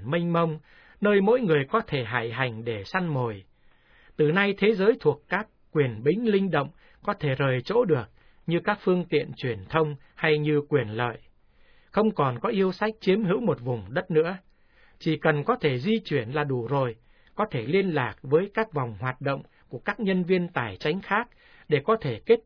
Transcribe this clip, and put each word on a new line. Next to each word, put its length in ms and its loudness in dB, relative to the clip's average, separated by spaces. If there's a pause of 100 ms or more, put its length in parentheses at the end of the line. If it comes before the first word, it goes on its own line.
(100)
mênh 220 0
mông, 260 0 (420)
nơi 200 4
mỗi 200 4
người 280 2
có 180 2
thể 180 -2
hải 260 -2
hành 340 -4
để 200 -6
săn 240 -4
mồi. 360 -4 (720)
Từ 160 4
nay 260 2
thế 160 4
giới 260 4
thuộc 280 0
các 180 -4 (260)
quyền 300 0
bính 260 2
linh 220 2
động, 180 0 (340)
có 180 -4
thể 140 0
rời 300 0
chỗ 200 2
được, 200 2 (420)
như 180 0
các 180 0
phương 220 2
tiện 320 -2
truyền 220 -6 (100)
thông 280 0 (180)
hay 240 2
như 300 2
quyền 200 0
lợi. 300 -4 (720)
Không 200 2
còn 300 0
có 80 -4
yêu 240 0
sách 280 -4
chiếm 240 2
hữu 160 0
một 200 -2
vùng 280 -6
đất 220 -6
nữa. 260 2 (640)
Chỉ 180 -2
cần 280 2
có 160 0
thể 180 0
di 260 0
chuyển 260 -4
là 140 -2
đủ 220 -4
rồi, 300 -2 (380)
có 160 -2
thể 160 -4
liên 280 0
lạc 280 -2
với 320 2
các 180 -2
vòng 280 -4
hoạt 200 -6
động 220 -4 (260)
của 100 -12
các 220 -6
nhân 240 0
viên 240 0
tài 280 -6
chánh 240 -2
khác 280 -2 (400)
để 160 2
có 160 2
thể 260 -4
kết 180 4